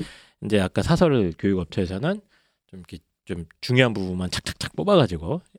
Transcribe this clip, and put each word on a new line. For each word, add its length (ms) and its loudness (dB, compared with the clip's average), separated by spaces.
이제 160 2
아까 200 -2
사설 560 2
교육 220 0
업체에서는 640 -4
좀 120 -20
이렇게 200 -18
좀 200 -8
중요한 320 4
부분만 380 -4
착착착 440 -8
뽑아가지고 680 2